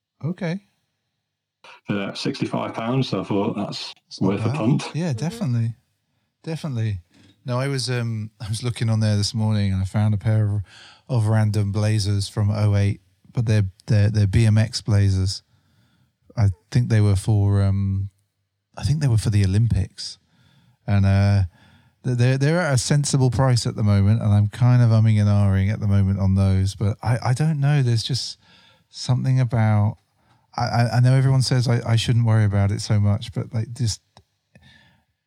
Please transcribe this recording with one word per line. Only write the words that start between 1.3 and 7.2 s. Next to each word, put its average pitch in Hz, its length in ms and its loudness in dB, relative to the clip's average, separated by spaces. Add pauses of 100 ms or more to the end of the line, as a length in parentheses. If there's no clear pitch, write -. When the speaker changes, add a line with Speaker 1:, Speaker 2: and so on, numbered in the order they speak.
Speaker 2:
For 101 280 -6
sixty-five 110 600 -8
pounds, 123 360 -4
so 101 100 -4
I 87 40 -8
thought 104 320 -4
that's - 360 -10 (160)
Speaker 1:
It's - 120 -14
not 95 80 0
Speaker 2:
worth 101 180 -4
a - 20 0
Speaker 1:
bad. 131 80 -4
Speaker 2:
punt. 120 380 -2
Speaker 1:
Yeah, 165 160 -4
Speaker 3:
Mm-hmm. 113 80 -4
Speaker 1:
definitely. 127 560 -4 (680)
Definitely. 113 580 -6 (440)